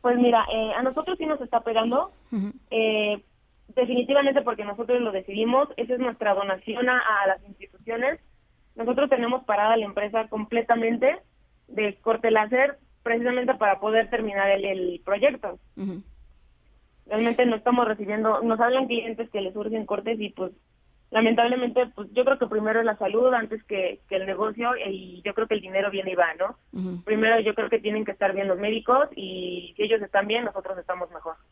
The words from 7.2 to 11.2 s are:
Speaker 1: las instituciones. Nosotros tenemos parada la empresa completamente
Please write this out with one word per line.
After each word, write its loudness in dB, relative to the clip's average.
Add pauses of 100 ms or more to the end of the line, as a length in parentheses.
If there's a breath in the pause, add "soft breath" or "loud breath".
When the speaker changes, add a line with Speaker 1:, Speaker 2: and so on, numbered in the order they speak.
Speaker 1:
las 0
instituciones. -6 (560)
Nosotros 0
tenemos 0
parada 2
la 0
empresa -4
completamente 0 (520)